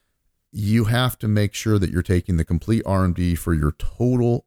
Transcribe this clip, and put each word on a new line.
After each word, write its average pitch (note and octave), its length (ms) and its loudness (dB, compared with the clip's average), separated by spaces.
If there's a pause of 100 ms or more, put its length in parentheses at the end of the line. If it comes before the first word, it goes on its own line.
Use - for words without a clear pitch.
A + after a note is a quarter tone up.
(500)
You A2 340 0
have A#2 340 0
to - 100 -4
make G#2 260 2
sure G#2+ 240 2
that F#2 120 0
you're E2+ 120 -2
taking F2+ 360 0
the D#2+ 60 2
complete G#2+ 400 -2
R F#2+ 200 0
M F2+ 80 2
D F2 220 0
for E2+ 200 -2
your D2+ 180 0
total A#2+ 760 -2